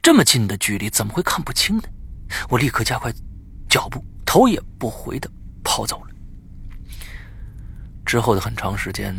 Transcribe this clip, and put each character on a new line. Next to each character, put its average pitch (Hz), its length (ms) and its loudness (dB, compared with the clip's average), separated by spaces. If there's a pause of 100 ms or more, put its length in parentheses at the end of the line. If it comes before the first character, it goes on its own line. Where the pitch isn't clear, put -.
这 330 140 8
么 240 100 10
近 120 220 4
的 101 100 -2
距 101 220 0
离 101 100 -2
怎 - 180 0
么 107 60 -6
会 175 100 0
看 - 200 0
不 - 100 -4
清 - 260 2
呢？ 220 60 -2 (640)
我 123 100 4
立 135 100 4
刻 - 160 2
加 123 140 0
快 120 140 -2 (560)
脚 - 200 4
步， - 160 -8 (200)
头 233 220 8
也 214 140 4 (180)
不 123 100 -2
回 - 300 -6
地 - 100 -8 (360)
跑 - 200 0
走 - 200 -4
了。 - 60 -14 (1900)
之 120 160 4
后 113 160 6
的 95 40 2
很 113 160 -4
长 98 220 -2
时 95 140 -4
间 101 260 -4